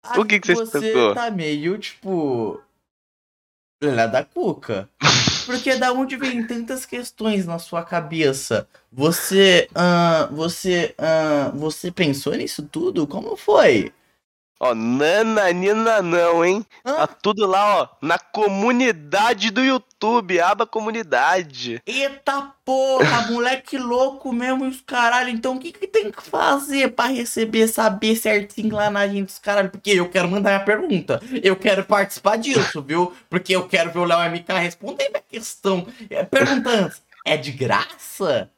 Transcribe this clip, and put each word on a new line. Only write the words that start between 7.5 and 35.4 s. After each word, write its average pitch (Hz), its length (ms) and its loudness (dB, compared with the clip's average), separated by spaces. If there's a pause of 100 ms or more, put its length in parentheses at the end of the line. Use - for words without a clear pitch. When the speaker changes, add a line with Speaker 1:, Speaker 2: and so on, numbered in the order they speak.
Speaker 2:
sua 170 260 -8
cabeça? 151 840 -2 (240)
Você, 175 840 4
ah, 170 580 4
você, 170 680 -2
ah, 156 560 0
você 151 380 -6
pensou 143 420 -2
nisso - 300 -6
tudo? - 420 -2
Como 392 300 -8
foi? 170 560 4 (680)
Speaker 1:
Ó, 123 160 0
nananina 196 1300 2
não, 170 420 2
hein? 190 220 2 (180)
Speaker 2:
Hã? 269 120 -4
Speaker 1:
Tá 320 120 2
tudo 208 400 -2
lá, 190 360 2
ó, 123 60 -4 (120)
na 170 180 0
comunidade 208 1300 0
do 220 120 -2
YouTube, 226 760 0
aba 196 260 2
comunidade. 156 1160 -2
Speaker 2:
Eita 277 680 -4 (100)
porra, 262 640 2
<laughs> - 40 -8
moleque 247 460 -4
louco 262 560 -2
mesmo 254 320 -2
e 262 40 -4
os 262 120 -10
caralho. 247 480 0
Então 240 280 -4
o - 40 -10
que 339 120 -14
que - 140 -8
tem 415 240 0
que - 120 -18
fazer 277 720 0
pra 240 160 0
receber, 226 600 0
saber 220 480 2
certinho 214 600 -2
lá 208 120 0
na 202 180 0
gente 196 200 -4
dos - 120 -18
caralho? 202 300 0
Porque 196 220 -8
eu 175 180 4
quero 180 180 0
mandar 196 220 0
minha 196 160 2
pergunta. 208 560 0 (220)
Eu 190 120 4
quero 190 300 0
participar 202 520 2
disso, 226 440 0
viu? 165 320 0 (160)
Porque 180 260 0
eu 185 140 0
quero 165 240 0
ver 170 60 -4
o 175 60 2
Léo 170 180 4
M 170 200 -4
K - 160 -2
responder 185 520 -4
minha - 180 -4
questão. 196 580 -4 (220)